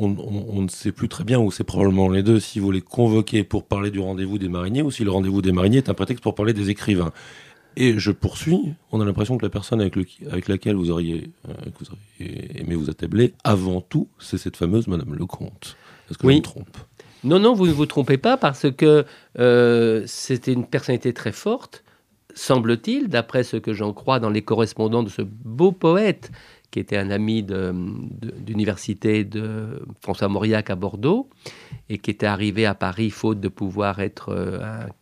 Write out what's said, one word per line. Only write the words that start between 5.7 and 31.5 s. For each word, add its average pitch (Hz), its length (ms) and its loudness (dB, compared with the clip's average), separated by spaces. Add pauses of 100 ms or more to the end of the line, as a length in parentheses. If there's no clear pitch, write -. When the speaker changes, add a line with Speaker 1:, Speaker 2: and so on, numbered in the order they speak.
Speaker 1:
est 135 100 0
un 95 60 2
prétexte 117 300 -4
pour 104 100 0
parler 107 200 0
des 101 160 -2
écrivains. 92 420 0 (680)
Et 123 200 4
je 101 120 0
poursuis, 151 600 0 (180)
on 110 120 0
a - 20 2
l'impression 104 320 0
que 104 80 -2
la 101 60 -2
personne 107 320 -2
avec, 95 140 0
le, 92 100 -2 (240)
avec 87 180 -6
laquelle 101 280 0
vous 87 140 0
auriez, 85 400 -2 (160)
euh, 82 60 -12
que - 320 -14
vous - 60 -18
auriez - 720 -14
aimé 85 120 -4
vous 78 140 -2
attabler, 92 460 2 (100)
avant 92 380 2
tout, - 260 -2 (100)
c'est - 200 -8
cette - 180 -8
fameuse 104 300 2
Madame 82 280 -4
Lecomte. - 600 -10 (320)
Est-ce - 80 -12
que - 100 2
Speaker 2:
Oui. 135 100 8
Speaker 1:
je - 20 8
me 165 40 0
trompe ? - 360 -14 (440)
Speaker 2:
Non, 156 160 4
non, 220 140 6
vous 190 140 4
ne 165 60 6
vous 147 120 2
trompez 139 320 2
pas, 240 220 2
parce 143 320 2
que, 151 340 6 (340)
euh, 120 680 4
c'était - 480 -4
une 123 100 -2
personnalité 123 480 -2
très 110 200 -6
forte, - 520 -6 (500)
semble-t-il, 131 720 0
d'après 127 340 0
ce 117 160 -4
que 110 160 -4
j'en 104 180 -4
crois 131 280 0
dans 110 100 0
les 107 100 0
correspondants 110 640 0
de 104 80 -6
ce - 100 -10
beau 113 500 0
poète, 185 600 0 (420)
qui 110 80 -4
était 101 160 -4
un 98 140 -2
ami 107 320 0
de, 95 300 -4 (480)
de, 113 180 -10
d'université 107 840 -2
de 110 560 -8 (220)
François 98 260 -2
Mauriac 107 400 0
à 101 60 -2
Bordeaux, 101 560 -2 (580)